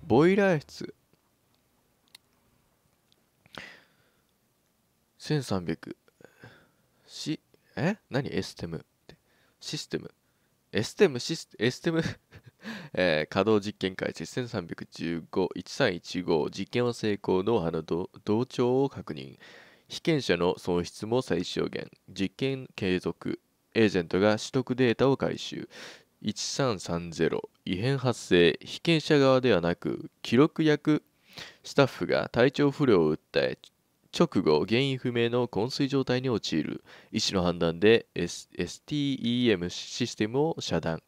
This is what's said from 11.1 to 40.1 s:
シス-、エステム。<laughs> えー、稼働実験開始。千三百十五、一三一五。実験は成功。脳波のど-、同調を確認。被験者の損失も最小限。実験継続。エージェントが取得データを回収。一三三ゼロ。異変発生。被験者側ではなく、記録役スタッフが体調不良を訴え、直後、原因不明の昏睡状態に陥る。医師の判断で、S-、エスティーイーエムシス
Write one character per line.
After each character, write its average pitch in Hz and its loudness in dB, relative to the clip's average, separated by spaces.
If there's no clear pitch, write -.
シ 160 -6
ス-、 - -14
エ 113 4
ス - -8
テ 170 0
ム。 160 0
<laughs> 196 -16
え 78 2
ー、 - -14
稼 98 2
働 104 4
実 107 -6
験 95 -4
開 - -4
始。 82 -8
千 123 -6
三 98 -6
百 - -12
十 82 -6
五、 95 0
一 - -10
三 117 -2
一 - -8
五。 85 0
実 - -10
験 120 0
は 120 -2
成 107 -4
功。 95 0
脳 110 2
波 82 -2
の 82 -4
ど-、 85 -6
同 110 0
調 127 0
を 139 0
確 - -12
認。 67 -14
被 - -12
験 156 0
者 90 2
の 87 2
損 87 -2
失 - -12
も 120 0
最 90 -2
小 82 -4
限。 - -8
実 95 -4
験 135 -4
継 92 0
続。 - -6
エ 113 6
ー - 6
ジ 92 2
ェ 87 0
ン 80 -6
ト 92 0
が 107 4
取 - -10
得 127 -2
デ 123 2
ー - 0
タ 127 4
を 135 2
回 85 -2
収。 - -10
一 - -6
三 120 -2
三 85 -6
ゼ 80 2
ロ。 - -6
異 92 -2
変 127 -2
発 127 -2
生。 87 6
被 - -14
験 160 2
者 151 4
側 131 6
で 120 4
は 90 4
な 85 0
く、 - -6
記 - 2
録 156 6
役 151 2
ス - -14
タ 143 6
ッ 127 4
フ - -6
が - 0
体 123 4
調 143 2
不 139 0
良 95 8
を 78 4
訴 78 -4
え、 64 -2
直 165 2
後、 78 4
原 110 0
因 135 0
不 123 -4
明 117 0
の 120 0
昏 101 -2
睡 135 -2
状 135 0
態 123 0
に 131 -4
陥 92 -2
る。 - -8
医 110 -2
師 - -2
の 95 2
判 87 0
断 85 0
で、 110 6
S-、 - -6
エ - -2
ス - -14
テ - -8
ィ 139 -2
ー 120 0
イ 120 4
ー - 6
エ 98 4
ム 87 -4
シ - -6
ス - -10